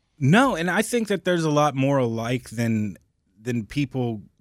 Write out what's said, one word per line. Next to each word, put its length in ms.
No, 360
and 160
I 120
think 260
that 160
there's 200
a 60
lot 240
more 240
alike 520
than, 480
than 260
people 560